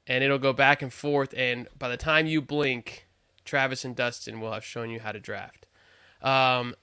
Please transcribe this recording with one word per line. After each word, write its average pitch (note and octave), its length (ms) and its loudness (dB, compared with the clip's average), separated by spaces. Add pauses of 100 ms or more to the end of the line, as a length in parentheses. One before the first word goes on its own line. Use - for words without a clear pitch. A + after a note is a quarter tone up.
and B2+ 180 2
it'll C#3 140 4
go C3 140 2
back C3+ 280 6
and C3 120 -6
forth. C#3+ 440 -2
And B2 320 -2 (100)
by C3 100 -6
the A#2+ 80 -4
time D#3 300 2
you D#3 140 2
blink, C3+ 680 -2 (380)
Travis C3+ 400 0
and B2+ 120 -6
Dustin A#2 440 -4
will A2 120 -6
have G#2+ 120 -8
shown A#2 260 -8
you A2+ 100 -8
how A2 120 -8
to G#2 80 -10
draft. - 460 -12 (560)
Um, B2+ 600 4